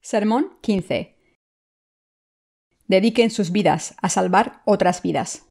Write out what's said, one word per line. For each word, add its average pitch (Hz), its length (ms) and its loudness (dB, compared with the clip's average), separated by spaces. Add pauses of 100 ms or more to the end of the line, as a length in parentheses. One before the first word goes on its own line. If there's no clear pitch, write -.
Sermón 226 440 -2 (100)
quince. - 560 -4 (1700)
Dediquen 220 420 2
sus 175 220 -4
vidas 180 500 0
a - 80 -2
salvar 185 560 0
otras 185 340 2
vidas. 160 500 -6